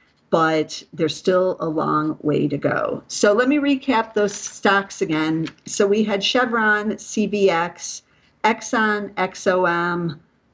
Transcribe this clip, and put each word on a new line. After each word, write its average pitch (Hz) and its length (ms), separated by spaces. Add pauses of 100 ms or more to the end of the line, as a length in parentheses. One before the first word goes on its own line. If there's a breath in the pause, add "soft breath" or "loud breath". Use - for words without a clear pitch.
(300 soft breath)
but 160 520 (100)
there's 151 240
still 185 440
a 165 100
long 151 520
way 147 260
to 143 100
go. - 500
So - 240
let 247 160
me 294 100
recap 262 560
those 208 200
stocks - 680
again. 160 460 (180)
So - 200
we 214 180
had 202 200
Chevron, 220 720
C - 300
V 196 220
X, 170 520 (420 soft breath)
Exxon, 214 720
X 185 320
O 185 180
M, 170 540 (340)